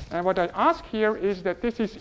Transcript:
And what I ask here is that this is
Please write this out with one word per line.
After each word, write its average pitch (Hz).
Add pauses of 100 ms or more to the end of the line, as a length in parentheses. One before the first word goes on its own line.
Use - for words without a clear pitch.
(120)
And 175
what 185
I 175
ask 302
here 214
is 190
that 175
this 233
is 202